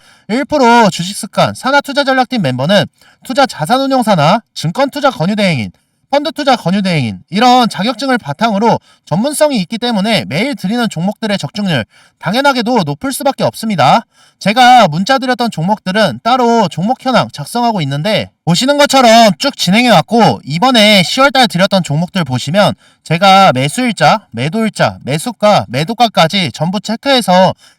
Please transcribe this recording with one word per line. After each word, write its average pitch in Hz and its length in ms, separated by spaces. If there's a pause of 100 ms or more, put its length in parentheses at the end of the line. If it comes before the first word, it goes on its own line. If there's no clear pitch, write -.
(300)
일 247 160
프로 240 460
주식 180 260
습관 143 380
산하 277 260
투자 277 220
전략팀 254 380
멤버는 139 440 (400)
투자 262 220
자산 220 340
운용사나 220 640 (100)
증권 240 380
투자 285 180
권유 196 260
대행인, 156 360 (380)
펀드 294 220
투자 277 240
권유 196 260
대행인 135 480
이런 247 380
자격증을 254 500
바탕으로 208 640 (260)
전문성이 269 560
있기 208 160
때문에 208 500
매일 208 280
드리는 226 320
종목들의 202 500
적중률 156 480 (340)
당연하게도 247 640
높을 147 280
수밖에 254 320
없습니다. 175 600 (320)
제가 240 500
문자 190 320
드렸던 247 320
종목들은 185 720
따로 233 440
종목 208 380
현황 190 240
작성하고 220 520
있는데 143 500 (120)
보시는 254 340
것처럼 233 600
쭉 269 180
진행해왔고 202 880
이번에 208 600
시월 269 280
달 262 160
드렸던 185 360
종목들 165 420
보시면 143 480 (300)
제가 190 500
매수일자, 170 800
매도일자, 147 720
매수가, 165 640
매도가까지 170 800
전부 185 300
체크해서 190 720 (260)